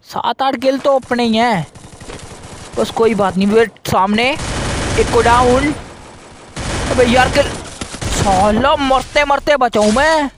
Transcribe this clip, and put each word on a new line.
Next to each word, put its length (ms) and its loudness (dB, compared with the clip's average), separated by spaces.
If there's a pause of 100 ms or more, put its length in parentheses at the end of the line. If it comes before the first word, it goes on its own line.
सात 400 -6
आठ 140 0
किल 220 0
तो 180 2
अपने 280 -2
ही 120 0
हैं। 300 0 (1120)
बस 120 -2
कोई 240 0
बात 220 0
नहीं। 100 2
वेट, 260 2 (140)
सामने 440 2 (680)
एक 140 0
को 80 4
down। 520 2 (1080)
अबे 200 2
यार 240 4
किल, 200 0 (540)
साला 760 2
मरते 480 0
मरते 320 0
बचा 240 0
हूँ 120 4
मैं। 460 2